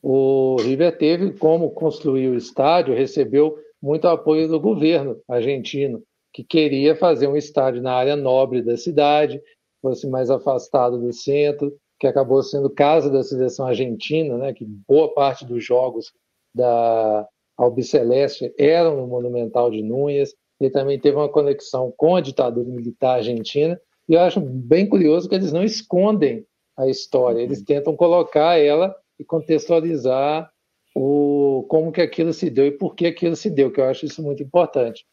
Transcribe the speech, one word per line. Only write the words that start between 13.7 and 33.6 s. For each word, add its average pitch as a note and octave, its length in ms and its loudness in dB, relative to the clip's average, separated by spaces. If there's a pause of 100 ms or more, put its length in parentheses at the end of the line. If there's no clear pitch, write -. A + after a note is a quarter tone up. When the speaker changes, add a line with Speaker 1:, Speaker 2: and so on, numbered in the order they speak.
Speaker 1:
né, C3 160 -6
que A2+ 120 -14 (220)
boa D3+ 260 4
parte C3+ 320 0
dos A#2+ 180 -6
jogos B2 480 -2 (420)
da A#2 760 0 (300)
Albiceleste B2 1000 0
eram D#3+ 400 4
no B2+ 100 -6
Monumental B2 640 -2
de G#2+ 100 -6
Núñez, C#3 520 -2 (260)
e C3+ 100 0
também C#3 300 -2
teve C#3+ 180 4
uma D3 120 0
conexão C#3 680 -2
com E3+ 180 4
a F3 60 2
ditadura B2 480 -2
militar B2 460 -2
argentina, B2 640 -2 (280)
e E3 60 4
eu E3 60 6
acho F3+ 200 2
bem C3+ 480 0
curioso F3+ 400 2
que - 60 -2
eles F#3+ 180 -2
não F3 120 0
escondem F#3 840 0 (320)
a C3+ 100 -2
história, B2 540 0
eles B2 180 -4
Speaker 2:
Uhum. G2+ 60 -18
Speaker 1:
tentam D3 300 -2
colocar E3 640 2
ela D#3+ 360 2 (240)
e - 40 -16
contextualizar D#3 1300 -2 (440)
o, C#3 720 0
como D#3+ 240 0
que F3+ 100 -2
aquilo E3 320 -2
se D#3+ 160 -4
deu C3+ 180 2
e D3 40 0
por E3 240 -6
que E3+ 120 -2
aquilo E3+ 280 -2
se G#3+ 140 -6
deu, C3+ 220 2